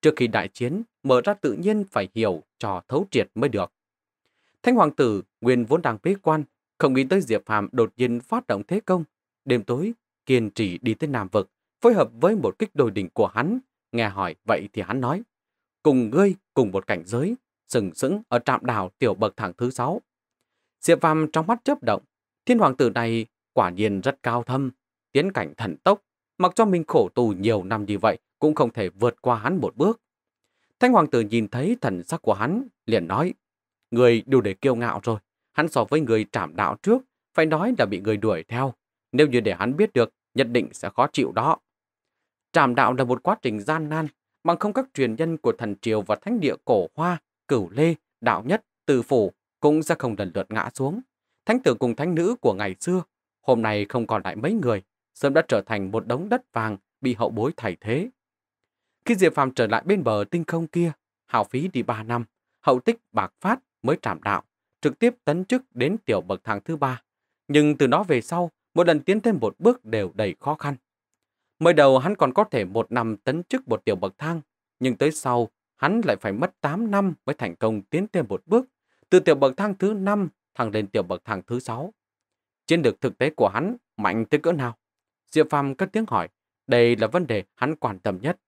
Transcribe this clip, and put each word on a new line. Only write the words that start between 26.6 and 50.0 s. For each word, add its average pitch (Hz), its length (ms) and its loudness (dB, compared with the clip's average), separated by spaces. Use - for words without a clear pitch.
mình 175 220 0
khổ 113 280 2
tù 123 140 2
nhiều 101 360 0
năm 104 200 -4
như 101 140 -4
vậy 101 200 2
cũng 151 160 2
không 127 160 0
thể 101 180 -4
vượt 113 340 -2
qua 120 140 0
hắn 135 240 -4
một 107 160 -4
bước. 190 240 0
Thánh 254 120 4
Hoàng 180 140 6
Tử 123 140 0
nhìn 110 280 -2
thấy 165 320 -2
thần 92 240 -4
sắc - 180 -8
của 107 120 2
hắn, 175 340 -4
liền 98 220 0
nói, 127 260 -2
"Người 117 360 4
đủ 135 140 4
để 98 140 -2
kiêu 135 200 0
ngạo 117 280 -4
rồi, 113 160 -2
hắn 156 160 0
so 123 160 0
với 156 160 0
người 110 320 0
trảm 85 240 -6
đạo 98 260 -2
trước, 240 200 2
phải 160 120 2
nói 165 320 -2
là 117 80 2
bị 98 140 -6
người 107 160 -2
đuổi 101 320 -2
theo. 123 260 -4
Nếu 147 140 4
như 123 140 2
để 101 140 -2
hắn 110 220 -4
biết 208 160 0
được, 117 220 0
nhất 127 160 0
định 120 220 0
sẽ - 240 -10
khó 131 160 2
chịu 123 200 -2
đó." 135 260 0
Trảm 135 220 4
đạo 127 180 4
là 127 120 0
một 120 180 -2
quá 202 200 0
trình 107 180 -4
gian 151 280 -4
nan, 156 180 -4
bằng 170 140 0
không 208 140 -4
các 262 220 -2
truyền 120 200 0
nhân 160 220 -4
của 117 160 0
thần 104 280 -6
triều 107 220 -2
và 104 140 -2
thánh 226 240 -4
địa 131 140 0
cổ 98 300 2
Hoa, 170 240 -2
Cửu 101 220 0
Lê, 156 240 2
Đạo 107 260 0
Nhất, 175 180 -2
Từ 131 160 2
Phủ 110 300 2
cũng 151 220 2
sẽ 165 160 -2
không 117 200 -4